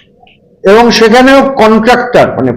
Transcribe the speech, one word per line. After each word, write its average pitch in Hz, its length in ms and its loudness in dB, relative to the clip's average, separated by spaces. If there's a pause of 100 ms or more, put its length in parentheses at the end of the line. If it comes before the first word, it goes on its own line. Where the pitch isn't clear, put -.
(640)
এবং 214 260 2
সেখানেও 254 480 2 (220)
কন্ট্রাক্টর, 220 680 0 (100)
মানে 123 200 -4